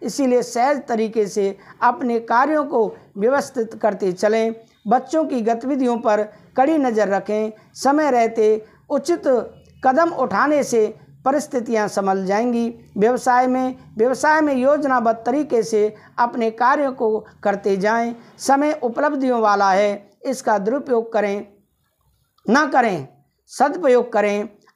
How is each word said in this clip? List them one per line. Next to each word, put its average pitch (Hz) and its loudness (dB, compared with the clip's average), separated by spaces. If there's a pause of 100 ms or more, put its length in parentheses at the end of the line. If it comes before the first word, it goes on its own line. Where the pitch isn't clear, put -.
इसीलिए 247 0
सहज 254 -2
तरीके 220 -2
से 196 -2 (260)
अपने 247 0
कार्यों 277 0
को 233 -2 (240)
व्यवस्थित 240 -2
करते 202 -2
चलें। 220 0 (340)
बच्चों 254 0
की 269 -4
गतिविधियों 240 -2
पर 214 0 (340)
कड़ी 302 2
नज़र 220 0
रखें। 214 -2 (220)
समय 285 0
रहते 220 2 (240)
उचित 294 -2 (640)
कदम 277 2
उठाने 262 0
से 214 0 (260)
परिस्थितियां 247 -2
संभल 190 -2
जाएंगी। 233 0 (220)
व्यवसाय 247 2
में, 254 -2 (220)
व्यवसाय 269 2
में 294 2
योजनाबद्ध 254 0
तरीके 240 0
से 208 0 (240)
अपने 240 0
कार्यों 254 2
को 220 -2 (160)
करते 196 0
जाएं। 233 0 (240)
समय 294 0
उपलब्धियों 262 0
वाला 202 2
है, 202 0 (140)
इसका 233 -2
दुरुपयोग 233 -2
करें, 208 -2 (1040)
ना 294 4
करें, 226 0 (380)
सदुपयोग 254 0
करें। 208 -2 (280)